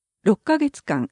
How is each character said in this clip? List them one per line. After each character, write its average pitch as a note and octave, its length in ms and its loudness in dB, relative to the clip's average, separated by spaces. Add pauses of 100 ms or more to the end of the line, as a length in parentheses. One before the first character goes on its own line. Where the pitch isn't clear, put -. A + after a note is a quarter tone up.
(240)
六 G3 180 0
ヶ D#4 160 0
月 D4 260 -4
間 C3+ 280 -4